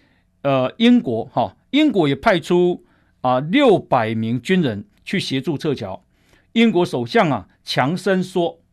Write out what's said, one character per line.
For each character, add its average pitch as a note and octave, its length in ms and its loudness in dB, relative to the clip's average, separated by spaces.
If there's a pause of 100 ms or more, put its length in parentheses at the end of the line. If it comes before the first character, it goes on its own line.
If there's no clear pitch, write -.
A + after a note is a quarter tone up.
(420)
呃， C3 340 0
英 A#3+ 240 4
国， A2+ 240 -6
哈， - 320 -4 (140)
英 D4+ 200 2
国 F#3 160 2
也 C#3 80 0
派 F#3+ 240 0
出， F3 460 0 (380)
啊， B2+ 180 0
六 G3+ 360 4
百 A2+ 380 -2
名 A2+ 260 -2
军 F#3 220 0
人 A2 240 -2 (180)
去 - 140 -4
协 C3+ 220 -4
助 C#3 180 -6
撤 D3+ 160 -2
侨。 F#2+ 300 -12 (480)
英 A#3 180 4
国 F3 160 0
首 B2 180 -4
相 F#3+ 240 0
啊， A2+ 200 -4 (160)
强 C#3+ 320 -2
生 F#3 260 -2
说， F3 380 -6 (120)